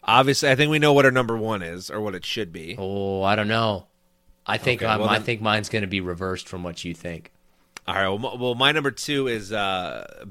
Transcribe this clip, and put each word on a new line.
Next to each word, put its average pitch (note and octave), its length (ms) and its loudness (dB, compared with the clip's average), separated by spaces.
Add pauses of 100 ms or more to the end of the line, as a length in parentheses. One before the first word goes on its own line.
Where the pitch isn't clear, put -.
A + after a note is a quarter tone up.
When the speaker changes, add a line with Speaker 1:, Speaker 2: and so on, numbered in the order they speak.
Speaker 1:
Obviously, C3+ 460 4
I C3 60 6
think D3 120 4
we D#3 120 2
know D3 120 6
what C#3 120 8
our C3 80 8
number A#2+ 240 2
one A2 260 -2
is F2 260 -10
or G#2 120 -6
what G#2 160 -4
it E2+ 80 -10
should G2 280 -6
be. E2+ 240 -10
Speaker 2:
Oh, G2 460 -2
I G2+ 140 4
don't G#2 100 0
know. A2 400 0 (580)
I G#2+ 140 -2
think B2 240 0
Speaker 1:
Okay, A2+ 80 0
Speaker 2:
I'm, G#2+ 80 2
Speaker 1:
well G#2+ 100 2
Speaker 2:
I G#2+ 100 4
Speaker 1:
then G#2+ 40 -2
Speaker 2:
think A2 200 -2
mine's G#2+ 260 0
gonna G#2+ 180 -2
be F#2+ 140 -2
reversed F2+ 480 -6
from F2+ 160 -10
what E2+ 200 -10
you E2+ 80 -8
think. E2 380 -12 (560)
Speaker 1:
All F2+ 80 -6
right. G2 140 2
Well, G#2+ 260 -4
m-, B2 60 -10
well, B2 160 -2
my C3+ 160 4
number D3 180 0
two C#3 380 -4
is, G#2+ 240 -6
uh, F#2 760 -4